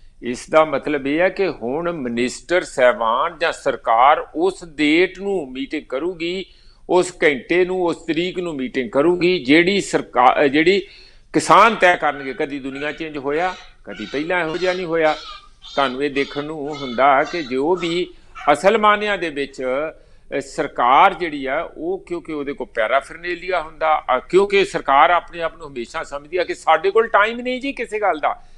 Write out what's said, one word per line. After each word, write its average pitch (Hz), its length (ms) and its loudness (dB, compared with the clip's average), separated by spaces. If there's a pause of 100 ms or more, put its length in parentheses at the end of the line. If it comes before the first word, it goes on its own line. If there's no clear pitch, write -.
(240)
ਇਸ 120 260 -8
ਦਾ 156 160 4
ਮਤਲਬ 143 420 -4
ਇਹ 147 120 -2
ਹੈ 185 100 4
ਕਿ 190 180 -2
ਹੁਣ 143 440 -6
ਮਿਨਿਸਟਰ 123 720 -2
ਸਾਹਿਬਾਨ 127 760 0
ਜਾਂ 160 120 -2
ਸਰਕਾਰ 127 840 2
ਉਸ 180 300 -4
ਡੇਟ 160 540 0
ਨੂੰ 185 320 -6
ਮੀਟਿੰਗ 139 340 -8
ਕਰੂਗੀ, 170 600 -6 (440)
ਉਸ 175 240 2 (100)
ਘੰਟੇ 165 420 2
ਨੂੰ, 185 180 -4
ਉਸ 165 140 -2
ਤਰੀਕ 170 420 -4
ਨੂੰ 175 160 -6
ਮੀਟਿੰਗ 127 340 -4
ਕਰੂਗੀ, 175 540 2
ਜਿਹੜੀ 170 380 4
ਸਰਕਾ-, 131 640 2
ਅਹ, 143 40 4
ਜਿਹੜੀ 165 340 2 (520)
ਕਿਸਾਨ 190 420 6
ਤੈਅ 180 200 4
ਕਰਨਗੇ। 139 380 -4
ਕਦੀ 143 260 -6
ਦੁਨੀਆ 139 320 -8
ਚੇਂਜ 151 260 -10
ਹੋਇਆ, 151 380 -2 (280)
ਕਦੀ 101 220 -12
ਪਹਿਲਾਂ 165 400 -4
ਇਹੋ 160 120 -6
ਜਿਹਾ 180 160 0
ਨਹੀਂ 185 120 -6
ਹੋਇਆ। 160 300 2 (600)
ਤੁਹਾਨੂੰ 135 280 0
ਇਹ 147 60 0
ਦੇਖਣ 139 340 -4
ਨੂੰ 151 340 -8
ਹੁੰਦਾ 135 460 2
ਕਿ 165 200 -6
ਜੋ 135 320 0
ਵੀ 170 380 -4 (400)
ਅਸਲ 196 240 4
ਮਾਨਿਆਂ 208 400 2
ਦੇ 170 120 -4
ਵਿੱਚ, 139 340 -8
ਅਹ, 139 760 -6
ਸਰਕਾਰ 143 760 4
ਜਿਹੜੀ 151 320 -8
ਆ 143 320 -4
ਉਹ, 185 300 -8
ਕਿਉਂਕਿ 165 260 -10
ਉਹਦੇ 143 200 -8
ਕੋਲ 123 140 -10
ਪੈਰਾਫਰਨੇਲੀਆ 165 920 -2
ਹੁੰਦਾ, 156 420 -2 (120)
ਅਹ, 127 40 2
ਕਿਉਂਕਿ 196 460 2
ਸਰਕਾਰ 147 440 2
ਆਪਣੇ 170 320 -2
ਆਪ 165 160 -6
ਨੂੰ 165 100 -16
ਹਮੇਸ਼ਾ 139 360 -10
ਸਮਝਦੀ 147 340 -10
ਆ 175 60 0
ਕਿ 175 100 -6
ਸਾਡੇ 165 380 2
ਕੋਲ 226 160 2
ਟਾਈਮ 220 340 2
ਨਹੀਂ 254 200 -6
ਜੀ 277 120 -6
ਕਿਸੇ 214 260 -8
ਗੱਲ 180 200 -2
ਦਾ, 135 240 -4 (140)